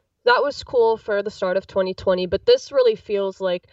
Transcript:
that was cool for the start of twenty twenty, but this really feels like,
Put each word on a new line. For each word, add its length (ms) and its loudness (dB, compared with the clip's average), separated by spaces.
that 180 4
was 200 -6
cool 340 0
for 260 -4
the 80 -10
start 240 -4
of 100 -4
twenty 280 -2
twenty, 320 -2
but 200 -4
this 280 2
really 240 2
feels 420 -6
like, 340 -4